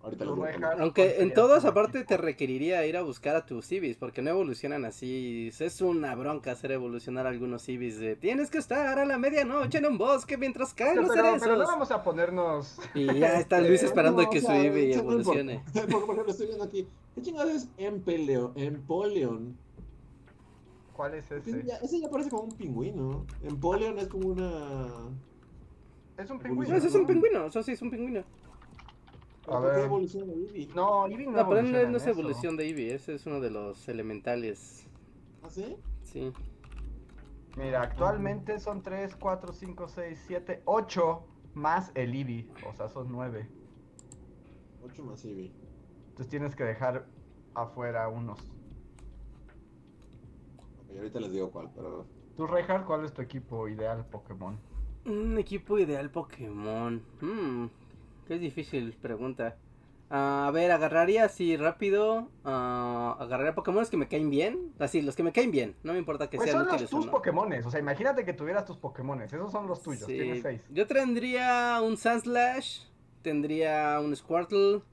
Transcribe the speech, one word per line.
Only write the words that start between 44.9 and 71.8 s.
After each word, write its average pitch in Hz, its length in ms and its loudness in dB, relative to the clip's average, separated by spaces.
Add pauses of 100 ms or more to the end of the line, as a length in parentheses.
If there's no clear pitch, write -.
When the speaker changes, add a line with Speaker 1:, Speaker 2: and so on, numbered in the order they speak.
Speaker 1:
más 107 220 -14
Eevee. 95 280 -12 (560)
Speaker 2:
Entonces 120 200 -12
tienes 143 260 -6
que 135 80 -4
dejar 123 440 -4 (460)
afuera 117 560 -4
unos. 113 420 -10 (2250)
Speaker 1:
Ok, - 200 -20
ahorita 107 220 -8
les 101 120 -6
digo 95 200 -2
cuál, 82 240 -14
pero 80 320 -12 (280)
Speaker 2:
Tú, 156 120 -4
Reinhardt, 185 380 0
¿cuál 156 200 -2
es 143 80 -10
tu 135 80 -10
equipo 120 460 -8
ideal 110 400 -4
Pokémon? 98 520 -12 (460)
Speaker 3:
Un 220 320 -2
equipo 202 420 -2
ideal 147 320 2
Pokémon. 113 880 -6 (200)
Hmm, 147 440 -4 (640)
qué 165 120 -6
difícil 135 600 -6
pregunta. 117 560 -6 (540)
Ah, 139 360 0
a 143 40 2
ver, 170 200 4
agarraría 170 540 6
así 170 320 0
rápido, 208 720 2 (140)
ah, 123 760 -2
agarraría 135 360 -2
Pokémones 190 340 0
que 185 80 -2
me 139 100 0
caen 151 220 0
bien. 233 500 0
Así, 147 220 0
los 139 140 -4
que 170 80 -2
me 165 100 2
caen 240 180 4
bien, 120 320 0
no 165 100 -4
me 185 60 0
importa 147 300 -4
que 139 80 -6
Speaker 2:
Pues 233 80 2
Speaker 3:
sean - 120 2
Speaker 2:
son - 100 4
los 359 80 2
Speaker 3:
útiles 123 200 -2
o - 20 2
Speaker 2:
tus - 80 0
Speaker 3:
no. - 60 -4
Speaker 2:
Pokémones, 170 560 0
o - 40 -6
sea, 151 80 -2
imagínate 214 460 0
que 180 80 -4
tuvieras 185 320 -2
tus 175 120 -14
Pokémones, 131 540 -8
esos 185 200 -6
son 202 160 -6
los 175 160 -6
tuyos, 110 240 -8
Speaker 3:
Sí, 131 80 -4
Speaker 2:
tienes 123 260 -2
seis. 120 280 -4
Speaker 3:
yo 185 180 0
tendría 247 960 2